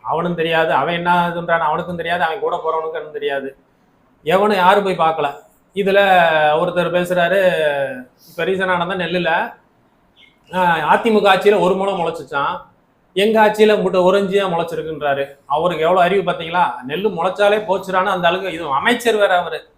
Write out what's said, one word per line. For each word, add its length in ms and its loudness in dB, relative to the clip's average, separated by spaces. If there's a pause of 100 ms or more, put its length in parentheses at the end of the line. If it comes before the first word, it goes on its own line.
அவனும் 300 -4
தெரியாது, 380 0
அவன் 220 0
என்ன 180 -2 (160)
இதுன்றான்னு 400 -2
அவனுக்கும் 280 -4
தெரியாது, 260 -4
அவன் 160 -2
கூட 180 -4
போறவனுக்கும் 420 -4
ஒண்ணும் 200 -12
தெரியாது. 300 -6 (800)
எவனும் 300 2
யாரும் 280 4
போய் 180 -2
பார்க்கல. 260 0 (480)
இதுல 240 2 (520)
ஒருத்தர் 420 0
பேசுறாரு, 460 0 (880)
இப்ப 160 -6
ரீசெண்டா 320 -2
நடந்த 180 -4
நெல்லுல, 360 -2 (1200)
ஆ, 100 -4 (300)
அ 80 6
தி 120 0
மு 100 4
க 80 2
ஆட்சியில 320 4
ஒரு 140 2
முளை 200 -2
முளைச்சுச்சான், 600 -4 (600)
எங்க 240 2
ஆட்சியில 420 4
முட்டை 180 0
ஒரு 180 4
இஞ்சி 200 0
தான் 140 0
முளைச்சிருக்குன்றாரு. 720 -4 (220)
அவருக்கு 380 0
எவ்வளவு 200 4
அறிவு 180 2
பாத்தீங்களா? 420 -2 (240)
நெல்லு 220 -2
முளைச்சாலே 500 0
போச்சுறான்னு 540 -2
அந்த 140 2
ஆளுக்கு, 240 -2
இது 180 -8
அமைச்சர் 460 0
வேற 220 4
அவரு 200 -4 (200)